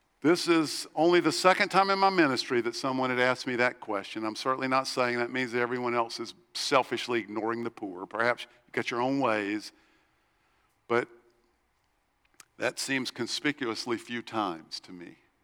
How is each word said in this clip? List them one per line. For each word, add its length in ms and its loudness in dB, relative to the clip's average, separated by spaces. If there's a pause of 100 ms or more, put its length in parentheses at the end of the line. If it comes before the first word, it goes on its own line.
(240)
This 240 4
is 480 2
only 240 6
the 120 4
second 380 4
time 220 4
in 80 2
my 100 6
ministry 520 2
that 140 -4
someone 360 -2
had 80 2
asked 260 2
me 120 -2
that 220 2
question. 460 -6
I'm 100 -4
certainly 320 -2
not 200 2
saying 320 0
that 120 -2
means 200 -2
that 100 0
everyone 320 -2
else 260 -2
is 140 -12 (220)
selfishly 640 0
ignoring 440 -4
the 60 -6
poor. 380 -10
Perhaps 400 -2 (180)
you've 80 -20
got 160 -4
your 100 -2
own 200 0
ways, 520 -2 (1160)
but 200 0 (1500)
that 220 -4
seems 320 -4
conspicuously 840 -4
few 280 -8
times 580 -6
to 100 -20
me. 260 -18 (260)